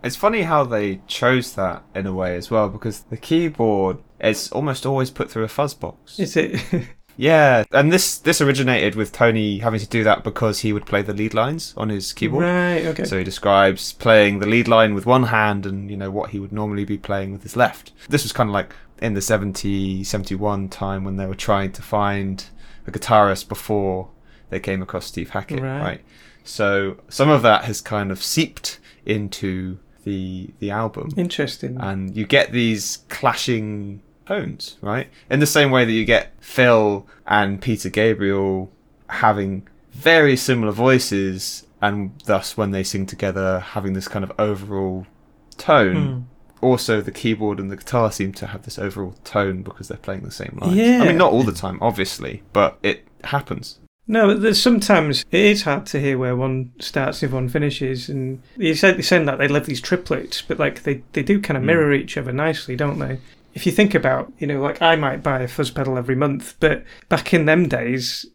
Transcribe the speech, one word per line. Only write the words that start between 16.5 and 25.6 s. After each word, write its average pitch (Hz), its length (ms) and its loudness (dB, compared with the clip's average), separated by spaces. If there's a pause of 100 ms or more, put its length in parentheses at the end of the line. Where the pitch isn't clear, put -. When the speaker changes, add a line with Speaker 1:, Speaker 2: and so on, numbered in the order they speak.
Speaker 1:
normally 104 340 -4
be 101 100 -4
playing 98 360 -6
with 101 100 -12
his - 140 -12
left. - 360 0 (160)
This 143 140 0
was - 100 -6
kinda 107 220 0
like 95 180 -2 (300)
in 113 100 -2
the 98 80 -2
seventy, 98 800 -2
seventy-one 98 680 -4
time 98 340 -6
when 98 120 -6
they 98 100 -4
were 95 80 -6
trying 98 380 0
to - 100 -14
find 101 600 -2 (440)
a - 40 -10
guitarist 101 580 4
before 95 600 -4 (400)
they 95 120 -6
came 95 200 -4
across 92 240 -8
Steve - 260 -10
Hackett, 98 300 -6